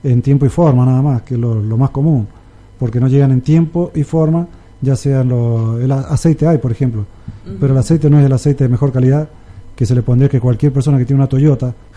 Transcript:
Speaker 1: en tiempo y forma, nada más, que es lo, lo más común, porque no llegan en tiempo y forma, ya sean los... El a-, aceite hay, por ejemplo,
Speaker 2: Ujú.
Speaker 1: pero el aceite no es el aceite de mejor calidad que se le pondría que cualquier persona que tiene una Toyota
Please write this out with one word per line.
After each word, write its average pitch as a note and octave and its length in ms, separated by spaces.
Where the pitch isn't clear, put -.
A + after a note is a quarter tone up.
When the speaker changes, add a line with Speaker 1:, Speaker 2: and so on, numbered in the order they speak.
Speaker 1:
en B2 200
tiempo C#3 240
y - 20
forma, C3 360
nada B2+ 180
más, C3 180
que - 140
es A#2+ 40
lo, A#2 220
lo A2 160
más C3 140
común, C#3 360
porque A#2+ 200
no B2+ 80
llegan C3+ 240
en B2+ 100
tiempo E3 520
y D#3+ 80
forma, D#3+ 460
ya C3 140
sean C3 340
los... A#2 520
El C3 100
a-, C3+ 80
aceite D3+ 380
hay, E3 100
por A#2+ 140
ejemplo, A2+ 340
Speaker 2:
Ujú. G3 140
Speaker 1:
pero C3+ 140
el C3 60
aceite D3+ 300
no D3 100
es C#3+ 60
el C3+ 80
aceite C3+ 300
de B2+ 60
mejor B2+ 220
calidad C3 380
que B2 100
se G#2 80
le B2 80
pondría B2 280
que C3 100
cualquier B2+ 340
persona C#3 240
que B2 80
tiene C3+ 160
una C3+ 80
Toyota C3 460